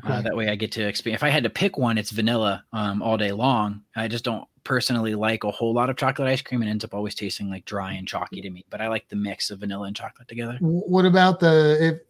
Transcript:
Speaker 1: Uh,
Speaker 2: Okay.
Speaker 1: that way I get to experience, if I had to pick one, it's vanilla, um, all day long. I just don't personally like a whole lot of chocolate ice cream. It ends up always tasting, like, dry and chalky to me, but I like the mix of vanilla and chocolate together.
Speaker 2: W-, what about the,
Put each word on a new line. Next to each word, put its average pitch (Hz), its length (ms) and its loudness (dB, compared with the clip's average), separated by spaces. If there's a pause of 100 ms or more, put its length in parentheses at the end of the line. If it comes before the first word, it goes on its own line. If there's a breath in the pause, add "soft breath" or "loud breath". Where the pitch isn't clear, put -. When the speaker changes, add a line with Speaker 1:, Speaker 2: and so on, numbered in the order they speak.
Speaker 1:
Uh, 135 100 -2
Speaker 2:
Okay. 107 100 -2
Speaker 1:
that 107 120 -4
way 110 140 -2
I 104 60 -2
get 107 180 -4
to 110 140 -2
experience, 107 320 -4
if - 40 -2
I 147 60 2
had 139 140 2
to 110 60 0
pick - 280 -2
one, 117 200 2
it's 104 140 -4
vanilla, 110 600 0
um, 104 300 -2
all 110 140 0
day 104 140 -2
long. 104 520 0 (120)
I 113 120 -4
just 113 160 -6
don't 113 240 -6 (180)
personally 117 500 0
like 107 300 -2
a 104 60 -2
whole 117 220 0
lot 123 160 2
of 131 60 -4
chocolate 135 320 0
ice 131 160 0
cream. 123 180 -2
It 110 60 -2
ends 107 160 -2
up 107 100 -10
always 104 220 -6
tasting, 101 340 -6
like, 92 160 -10
dry 95 280 -6
and 95 140 -8
chalky 92 340 -6
to 95 100 -8
me, 90 180 -16
but 104 120 -8
I 113 80 -2
like 113 180 -4
the - 80 -8
mix 101 360 -4
of 98 100 -10
vanilla 98 260 -6
and 101 80 -8
chocolate - 320 -14
together. 117 340 -8
Speaker 2:
W-, 170 200 2
what 185 240 4
about 185 340 6
the, 156 720 6